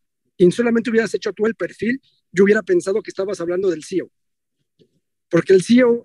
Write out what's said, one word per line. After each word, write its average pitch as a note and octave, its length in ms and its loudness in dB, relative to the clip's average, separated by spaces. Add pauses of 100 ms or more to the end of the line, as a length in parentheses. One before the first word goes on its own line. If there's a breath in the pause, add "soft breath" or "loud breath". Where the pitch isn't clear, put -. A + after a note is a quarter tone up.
(380)
y F3+ 120 6
solamente A#3 400 -2
hubieras A3 240 0
hecho G#3 180 -6
tú G#3 140 -4
el A3+ 80 -2
perfil, - 460 -6 (320)
yo F#3 120 4
hubiera G#3 180 2
pensado F#3+ 400 -2
que - 80 -16
estabas G3 300 -8
hablando F3+ 280 -4
del D#3 160 -6
C F#3+ 140 -6
E D3 40 -4
O. A2 80 -14 (1160)
Porque E3+ 240 0
el F#3+ 100 6
C A3+ 120 2
E B3+ 100 6
O A#3 200 0